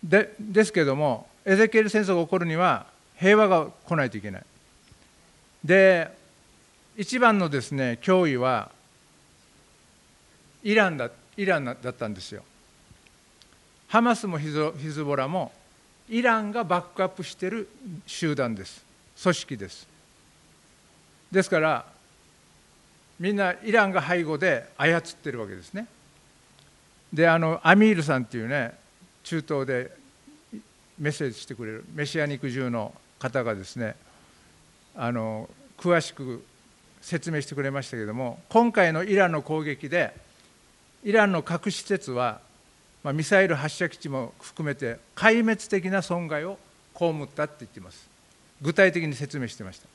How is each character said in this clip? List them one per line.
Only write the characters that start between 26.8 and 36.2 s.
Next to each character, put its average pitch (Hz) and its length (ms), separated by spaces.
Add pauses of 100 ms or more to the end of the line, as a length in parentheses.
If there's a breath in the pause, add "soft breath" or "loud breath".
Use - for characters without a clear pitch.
で、 165 160
あ 165 100
の、 165 240
ア 165 120
ミ 214 160
ー 202 40
ル 160 80
さ 139 160
ん 123 40
っ - 20
て 123 120
い 113 40
う 113 80
ね、 127 240 (500)
中 165 180
東 139 240
で 127 300 (1040)
メ 147 120
ッ - 20
セ 147 120
ー 127 60
ジ - 80
し - 60
て 127 100
く 113 100
れ 107 60
る 110 220
メ 147 120
シ 156 160
ア 147 40
ニ 143 100
ッ 127 40
ク 139 100
ジ 127 100
ュ 131 80
ー - 20
の 113 240 (240)
方 127 280
が 113 100
で 95 80
す - 140
ね、 110 180 (1000 soft breath)
あ 120 160
の、 110 380 (280)
詳 175 240
し - 100
く 127 320 (580)